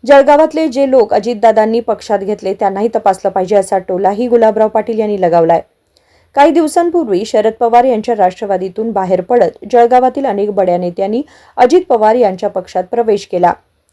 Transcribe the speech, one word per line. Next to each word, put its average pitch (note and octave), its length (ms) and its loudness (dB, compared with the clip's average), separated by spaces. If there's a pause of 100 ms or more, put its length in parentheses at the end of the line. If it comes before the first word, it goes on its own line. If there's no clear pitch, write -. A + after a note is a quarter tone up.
जळगावातले D4 640 4
जे C4+ 220 -2
लोक B3 240 2
अजितदादांनी A3 680 0
पक्षात G#3+ 380 -4
घेतले, G3 360 -6
त्यांनाही G3+ 340 -2
तपासलं G3+ 420 -2
पाहिजे, F#3 260 -2
असा G3 220 0
टोलाही G3 500 -2
गुलाबराव A3 400 2
पाटील A3 300 -4
यांनी G#3 220 -4
लगावलाय. E3+ 420 2 (720)
काही C#4+ 160 4
दिवसांपूर्वी D#4 760 0
शरद A3 280 0
पवार A#3+ 320 2
यांच्या A#3 320 -2
राष्ट्रवादीतून F#3+ 760 -4
बाहेर F#3+ 300 -2
पडत G3 520 -2
जळगावातील B3 540 2
अनेक G#3 240 -2
बड्या F#3 280 0
नेत्यांनी G3 440 -4 (340)
अजित C#4 320 2
पवार A3 260 2
यांच्या G#3 340 0
पक्षात F#3 420 -6
प्रवेश A3+ 420 -2
केला. F3 200 2 (400)